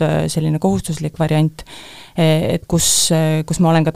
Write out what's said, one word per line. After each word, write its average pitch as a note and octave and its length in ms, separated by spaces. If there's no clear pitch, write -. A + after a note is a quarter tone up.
äh, D#3 300
selline D#3 300
kohustuslik E3 560
variant, D#3 460
e-, D#3+ 400
et - 120
kus, - 440
äh, D#3 340
kus - 140
ma E3 120
olen D#3+ 120
ka D#3+ 120